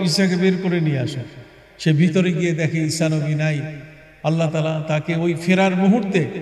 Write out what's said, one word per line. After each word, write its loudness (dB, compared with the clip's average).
ঈসাকে 2
বের 2
করে 0
নিয়ে 0
আসো," -4
সে 2
ভিতরে 2
গিয়ে 0
দেখে -2
ঈসা 0
নবী 0
নাই। -2
আল্লাহ 0
তাআলা -2
তাকে -2
ওই 0
ফেরার 2
মুহূর্তে 2